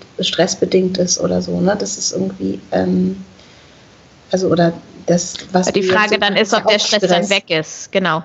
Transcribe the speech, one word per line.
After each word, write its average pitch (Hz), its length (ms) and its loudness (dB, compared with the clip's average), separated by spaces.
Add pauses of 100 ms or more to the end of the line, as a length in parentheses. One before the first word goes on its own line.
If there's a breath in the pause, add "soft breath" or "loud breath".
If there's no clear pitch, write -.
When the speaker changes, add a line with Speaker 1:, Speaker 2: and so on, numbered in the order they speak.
(200)
Speaker 1:
stressbedingt 185 760 0
ist 180 200 0
oder 180 240 0
so, 175 180 -4
ne? 190 180 2
Das 202 200 -6
ist - 140 -4
irgendwie, 190 480 -4 (100)
ähm, 185 520 0 (1080 loud breath)
also, 185 180 0
oder 170 240 2 (340)
das, 175 280 0 (180)
was 180 200 2
Speaker 2:
Die - 80 2
Speaker 1:
du 190 60 0
jetzt 185 60 2
Speaker 2:
Frage 208 220 4
Speaker 1:
so - 40 2
Speaker 2:
dann 202 180 0
ist, 220 180 0
ob 208 120 0
Speaker 1:
auch 220 40 4
Speaker 2:
der 208 80 4
Stress 208 240 0
dann 175 220 2
Speaker 1:
Stress. 202 60 -6
Speaker 2:
weg 196 200 0
ist. - 420 -4
Genau, 170 320 0